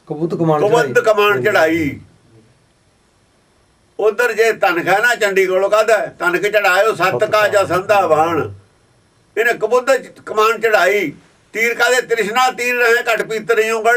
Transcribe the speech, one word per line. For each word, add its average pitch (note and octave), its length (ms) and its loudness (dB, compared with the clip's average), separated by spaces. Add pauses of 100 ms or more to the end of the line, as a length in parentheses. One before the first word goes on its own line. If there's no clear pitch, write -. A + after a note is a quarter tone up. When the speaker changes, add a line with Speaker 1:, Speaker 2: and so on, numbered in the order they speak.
Speaker 1:
ਕਬੁੱਧ D#3+ 280 -6
ਕਮਾਨ D#3 260 0
Speaker 2:
ਕਬੁੱਧ A#3 320 0
Speaker 1:
ਚੜਾਈ। A#3+ 120 0
Speaker 2:
ਕਮਾਨ G#3 380 2
ਚੜਾਈ। E3 560 0 (2000)
ਉਧਰ A3 340 0
ਜੇ A3 200 2
ਧਨਖ E3+ 340 0
ਹੈ F#3+ 120 2
ਨਾ A#3+ 160 2
ਚੰਡੀਗੜ੍ਹੋਂ, F#3+ 540 0
ਕਾਹਦਾ G#3+ 280 2
ਹੈ? - 220 -6
"ਧਨਖ F3 220 -2
ਚੜਾਇਓ G3+ 540 2
ਸੱਤ F3 280 -2
ਕਾ G#3+ 240 2
ਜਸੰਦਾ F#3+ 600 0
ਬਾਣ।" D#3 440 -2 (840)
ਇਹਨੇ A#3 160 0
ਕਬੁੱਧ A#3+ 420 0
ਚ - 300 -8
ਕਮਾਨ G#3+ 360 0
ਚੜਾਈ। G3+ 500 0 (420)
"ਤੀਰ A3+ 200 -2
ਕਾਹਦੇ? A#3+ 280 0
ਤ੍ਰਿਸ਼ਨਾ A3+ 500 -2
ਤੀਰ B3 240 -4
ਰਹੇ A#3 280 2
ਘਟ G#3+ 180 -2
ਪੀਤਰ A3 360 -4
ਇਉਂ A3 260 0
ਗੜ A#3 140 2